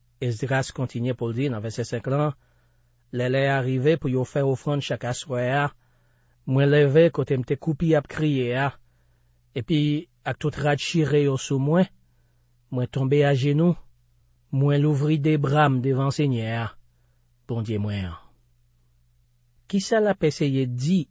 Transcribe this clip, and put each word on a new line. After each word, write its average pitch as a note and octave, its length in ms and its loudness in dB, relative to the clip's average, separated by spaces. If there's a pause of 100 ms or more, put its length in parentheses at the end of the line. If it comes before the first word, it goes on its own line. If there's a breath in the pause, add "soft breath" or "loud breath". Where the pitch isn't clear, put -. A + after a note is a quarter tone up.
(240)
Esdras B2 480 -2
kontinye B2 460 -4
pou A#2 120 -4
l A2+ 60 -6
di C#3 140 -2
nan G#2+ 120 -6
vèsè A2+ 220 -6
senk A#2 260 -8
lan, D3 220 0 (800)
"Lè B2 160 -2
lè C3+ 220 0
arive C3 480 0
pou D3 100 -4
yo B2+ 160 0
fè C#3+ 180 -4
ofrann C#3 380 -2
chak C3+ 240 -6
aswè B2 480 -4
a, C#3+ 120 0 (840)
mwen C#3 240 2
leve D3 400 6
kote C#3 260 -2
m B2+ 80 -4
te C#3+ 120 -4
koupi D#3+ 380 0
ap D3 140 0
kriye C3 480 -2
a, C3+ 160 0 (840)
epi D3 540 0 (160)
ak C3 140 -6
tout - 180 -4
rad D3 220 0
chire D3 460 2
yo C#3 120 0
sou C#3 220 -2
mwen, D#3+ 280 2 (840)
mwen B2+ 180 -2
tonbe C3+ 380 0
a C#3+ 80 4
jenou, D3 420 2 (760)
mwen C#3+ 300 2
louvri D3+ 380 2
de D#3 180 2
bra D3 320 2
m C3 140 2
devan C3+ 280 0
Senyè B2+ 380 -2 (160)
a, - 20 -6 (800)
Bondye A2+ 320 -4
mwen." G2+ 360 -4 (1500)
Ki G3+ 120 0
sa A3 200 2
l G#3 120 2
ap - 160 -2
eseye C3+ 380 0
di C3+ 440 0